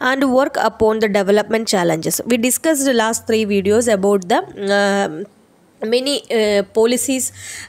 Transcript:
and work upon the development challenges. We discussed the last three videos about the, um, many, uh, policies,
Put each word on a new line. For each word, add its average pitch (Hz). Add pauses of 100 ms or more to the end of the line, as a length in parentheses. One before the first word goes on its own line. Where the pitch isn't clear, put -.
and 269
work 269
upon 220
the 220
development 208
challenges. 165
We 240
discussed 269
the 269
last 226
three 220
videos 208
about 196
the, 254 (320)
um, 202 (580)
many, 254
uh, 208
policies, 240 (360)